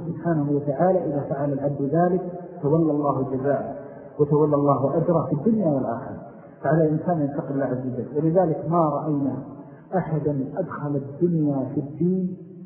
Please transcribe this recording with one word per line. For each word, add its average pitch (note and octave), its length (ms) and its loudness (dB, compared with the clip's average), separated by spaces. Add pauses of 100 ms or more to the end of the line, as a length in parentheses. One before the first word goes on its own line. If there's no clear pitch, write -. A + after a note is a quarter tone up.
سبحانه D3+ 440 0
وتعالى. D#3 540 2
إذا C#3+ 140 -2 (100)
فعل C#3+ 240 -2
العبد C#3+ 280 -2
ذلك F3 400 2 (400)
تولى D3+ 300 4
الله C3+ 440 0
جزاءه B2+ 400 -2 (440)
وتولى D3 360 4
الله C#3+ 420 4
أجره D#3+ 280 2
في - 80 -2
الدنيا G#3 380 2
والآخرة. A#2 500 -4 (400)
فعلى D#3+ 220 4
الإنسان D#3 380 0
أن C#3+ 40 0
يتقي - 280 -4
الله C#3 120 0
عز B2+ 120 -2
وجل، B2 300 -6 (100)
ولذلك D#3+ 520 2
ما E3 200 4
رأينا C#3+ 460 -2 (600)
أحدا D3 500 0 (120)
أدخل C#3+ 380 -4
الدنيا C#3+ 800 0
في D#3 40 0
الدين F3+ 580 -2 (280)